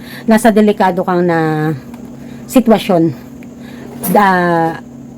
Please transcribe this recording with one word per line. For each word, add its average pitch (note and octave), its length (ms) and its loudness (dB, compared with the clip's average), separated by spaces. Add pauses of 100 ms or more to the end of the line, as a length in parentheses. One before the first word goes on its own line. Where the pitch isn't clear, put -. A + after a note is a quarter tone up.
(240)
nasa A3 240 4
delikado G3+ 560 2
kang F3+ 240 0
na D#3 420 0 (760)
sitwasyon. F#3 640 2 (960)
The, G3+ 180 4 (880)